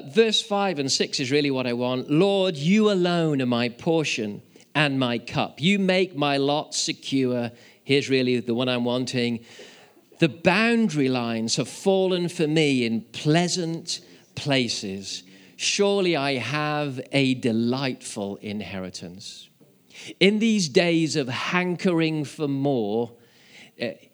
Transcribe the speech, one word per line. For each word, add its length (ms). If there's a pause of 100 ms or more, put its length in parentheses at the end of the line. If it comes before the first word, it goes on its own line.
verse 320
five 380
and 120
six 280
is 100
really 220
what 160
I 60
want. 360
"Lord, 480
you 320
alone 500
are 60
my 240
portion 720 (320)
and 260
my 200
cup. 420
You 160
make 380
my 220
lot 360
secure." 800 (320)
Here's 260
really 300
the 160
one 120
I'm 160
wanting. 640 (720)
"The 120
boundary 800
lines 500
have 120
fallen 600
for 180
me 360
in 180 (100)
pleasant 880 (340)
places. 880 (340)
Surely 600
I 220
have 600 (120)
a 240
delightful 1040
inheritance." 1120 (720)
In 200
these 300
days 460
of 140
hankering 960
for 220
more, 640 (680)
uh, 100 (240)